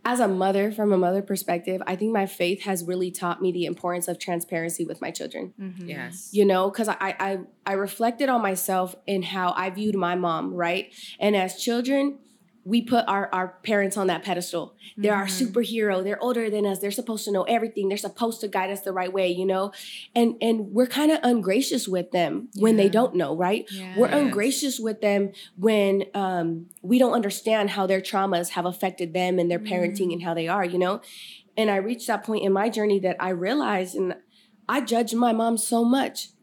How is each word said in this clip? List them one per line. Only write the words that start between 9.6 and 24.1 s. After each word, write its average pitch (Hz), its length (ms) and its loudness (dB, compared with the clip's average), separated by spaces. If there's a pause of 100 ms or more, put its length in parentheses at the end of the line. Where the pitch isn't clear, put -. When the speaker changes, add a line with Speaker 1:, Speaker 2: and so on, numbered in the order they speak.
Speaker 1:
viewed 202 280 -2
my 180 180 0
mom, 180 400 -2
right? 175 360 -2 (280)
And 208 180 2
as 185 260 0
children, 277 560 0 (440)
we 233 200 2
put 233 260 2
our, 196 240 0
our 185 320 -2
parents 196 320 2
on 196 120 0
that 165 140 0
pedestal. 175 520 -4 (240)
They're 208 160 4
our 196 100 0
Speaker 2:
Mm-hmm. 196 220 0 (120)
Speaker 1:
superhero. 214 460 0
They're 202 180 -4
older 240 280 0
than 208 160 0
us. 196 120 0
They're 202 120 -2
supposed 220 340 -6
to 208 80 -2
know 185 120 2
everything. 196 440 0
They're 202 80 0
supposed 226 460 -4
to 214 60 -6
guide 190 220 -2
us 196 120 -6
the 196 100 -6
right 185 180 -2
way, 185 200 2
you 180 160 -2
know? 196 260 0 (420)
And, 233 280 4
and 226 280 0
we're 233 160 4
kinda 302 400 2
ungracious 240 640 2
with 180 220 -2
them 180 460 0
when 220 200 6
they 202 80 6
Speaker 2:
Yeah. 196 60 6
Speaker 1:
don't 220 240 4
know, 160 200 2
right? 175 380 0
Speaker 2:
Yeah. - 240 -12
Speaker 1:
We're 247 140 6